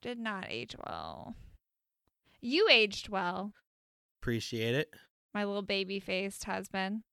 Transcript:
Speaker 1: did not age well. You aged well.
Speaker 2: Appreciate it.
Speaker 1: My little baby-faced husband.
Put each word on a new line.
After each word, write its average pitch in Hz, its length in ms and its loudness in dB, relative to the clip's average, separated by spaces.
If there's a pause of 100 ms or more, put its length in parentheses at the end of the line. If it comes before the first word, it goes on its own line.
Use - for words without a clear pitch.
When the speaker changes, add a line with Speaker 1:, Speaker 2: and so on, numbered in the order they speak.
Speaker 1:
did 240 160 -6
not 214 300 -4
age - 280 -6 (120)
well. 80 480 -8 (1080)
You 320 280 4
aged 214 400 6
well. 190 440 -2 (680)
Speaker 2:
Appreciate 117 540 0
it. 151 180 0 (400)
Speaker 1:
My 208 100 -2
little 202 180 -2
baby-faced 196 800 -2
husband. 190 680 -4